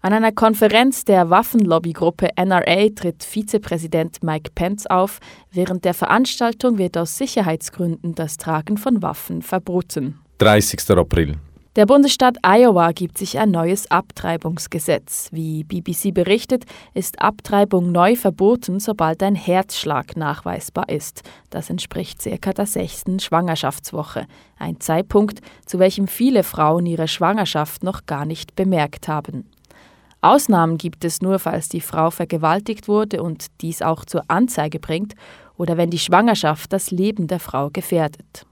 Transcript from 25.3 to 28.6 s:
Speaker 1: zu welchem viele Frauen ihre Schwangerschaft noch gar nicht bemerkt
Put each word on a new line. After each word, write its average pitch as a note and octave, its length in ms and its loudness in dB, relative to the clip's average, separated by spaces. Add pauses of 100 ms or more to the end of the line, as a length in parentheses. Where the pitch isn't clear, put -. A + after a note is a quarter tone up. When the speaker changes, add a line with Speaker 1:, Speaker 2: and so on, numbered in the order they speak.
Speaker 1:
zu F3+ 140 -4
welchem F#3+ 260 2
viele A#3+ 380 2
Frauen E3 420 0
ihre E3 220 -2
Schwangerschaft E3+ 760 -2
noch F#3 240 -6
gar D3 200 -6
nicht - 280 -10
bemerkt F3 540 0